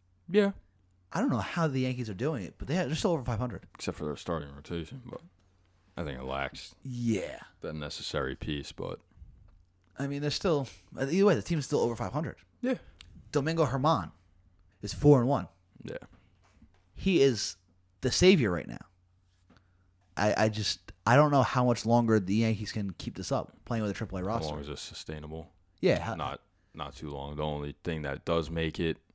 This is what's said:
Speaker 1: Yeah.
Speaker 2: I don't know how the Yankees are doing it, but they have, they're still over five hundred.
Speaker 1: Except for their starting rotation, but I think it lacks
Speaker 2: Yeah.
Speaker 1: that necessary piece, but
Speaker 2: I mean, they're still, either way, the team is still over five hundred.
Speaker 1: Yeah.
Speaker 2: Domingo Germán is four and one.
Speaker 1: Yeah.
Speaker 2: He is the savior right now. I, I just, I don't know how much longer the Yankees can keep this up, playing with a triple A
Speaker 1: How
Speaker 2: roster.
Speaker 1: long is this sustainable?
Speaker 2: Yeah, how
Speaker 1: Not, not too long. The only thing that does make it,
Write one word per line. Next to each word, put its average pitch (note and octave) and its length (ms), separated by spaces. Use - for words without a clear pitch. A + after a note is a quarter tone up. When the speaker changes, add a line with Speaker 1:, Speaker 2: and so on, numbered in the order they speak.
Speaker 1:
Yeah. G3+ 220
Speaker 2:
I E3 80
don't C4 100
know B2 80
how D#3+ 300
the C3+ 120
Yankees B2+ 300
are G2 40
doing A#2 300
it, - 140
but - 100
they C#3 60
have, F3 140
they're D3+ 80
still F3+ 160
over C#3 120
five A#2 140
hundred. A#2 240
Speaker 1:
Except - 220
for E2 80
their D2+ 120
starting D#2 380
rotation, E2+ 520
but - 140
I F2 80
think C#2 140
it C2 60
lacks C2+ 580
Speaker 2:
Yeah. A2+ 580
Speaker 1:
that D#2+ 140
necessary D2 640
piece, C#2+ 360
but G1+ 260
Speaker 2:
I C#3 80
mean, C#3+ 160
they're D3 80
still, C#3+ 360
either D#3+ 280
way, F#3 80
the G#2 80
team E3+ 160
is C3+ 80
still C3+ 140
over A#2 140
five G#2 180
hundred. D3 240
Speaker 1:
Yeah. B3 120
Speaker 2:
Domingo D3+ 340
Germán B2+ 440
is G2+ 120
four D3 260
and A#2+ 80
one. C3+ 180
Speaker 1:
Yeah. - 140
Speaker 2:
He F3+ 280
is B2+ 340
the B2 100
savior F3 400
right E2+ 180
now. A1+ 100
I, G#2+ 280
I A2 40
just, - 440
I A#2 100
don't D3 140
know C#3+ 120
how B2+ 220
much A#2+ 220
longer A2+ 340
the F#2+ 140
Yankees A2 380
can G2+ 200
keep - 240
this G2 160
up, A2+ 200
playing A2+ 180
with G#2 80
a F#2+ 40
triple F#2 240
A - 20
Speaker 1:
How F#2 60
Speaker 2:
roster. F#2+ 240
Speaker 1:
long D2+ 100
is C#2+ 80
this D2 120
sustainable? D#2 720
Speaker 2:
Yeah, D3 200
how G#2+ 140
Speaker 1:
Not, C#2 260
not D2 220
too D2+ 140
long. C#2+ 260
The D2+ 80
only D2 300
thing D#2+ 180
that C#2 240
does E2 240
make E2 300
it, E2 180